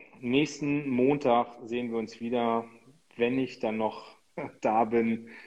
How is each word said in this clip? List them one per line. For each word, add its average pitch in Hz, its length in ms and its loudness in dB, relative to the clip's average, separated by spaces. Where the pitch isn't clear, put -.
nächsten 143 680 0
Montag 127 580 4
sehen 120 260 -4
wir 113 60 -2
uns 110 240 -6
wieder, 117 440 0
wenn 123 220 2
ich 127 200 -4
dann 110 180 -2
noch 110 300 -4
<laughs> - 260 -10
da 113 240 4
bin 113 440 0